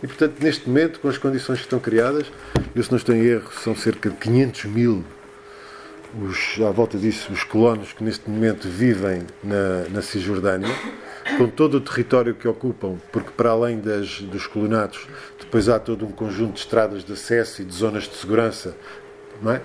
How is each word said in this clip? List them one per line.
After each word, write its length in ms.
E, 40
portanto, 320
neste 280
momento, 320
com 80
as 100
condições 420
que 60
estão 140
criadas, 520
eu, 80
se 80
não 60
estou 180
em 80
erro, 300
são 220
cerca 340
de 80
quinhentos 480
mil, 380
os, 400
à 100
volta 260
disso, 340
os 120
colonos 500
que 100
neste 260
momento 380
vivem 580
na, 460
na 120
Cisjordânia, 720
com 100
todo 280
o 60
território 520
que 140
ocupam, 500
porque 200
para 200
além 280
das, 420
dos 260
colonatos, 600
depois 300
há 100
todo 260
um 60
conjunto 420
de 60
estradas 440
de 100
acesso 480
e 40
de 80
zonas 300
de 120
segurança, 600
não 120
é? 120